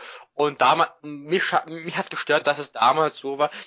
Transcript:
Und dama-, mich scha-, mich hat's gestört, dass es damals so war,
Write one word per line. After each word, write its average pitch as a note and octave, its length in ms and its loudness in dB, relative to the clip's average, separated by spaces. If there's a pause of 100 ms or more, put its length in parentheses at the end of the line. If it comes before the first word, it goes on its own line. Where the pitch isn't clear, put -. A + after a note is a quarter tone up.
(340)
Und D3 260 0
dama-, D3+ 340 4 (100)
mich D3+ 400 -4
scha-, - 260 0
mich E3 260 -10
hat's - 140 -4
gestört, D3+ 380 0
dass C#3+ 120 2
es C#3+ 140 -10
damals C#3 440 2
so C#3 200 -8
war, D3 120 2 (180)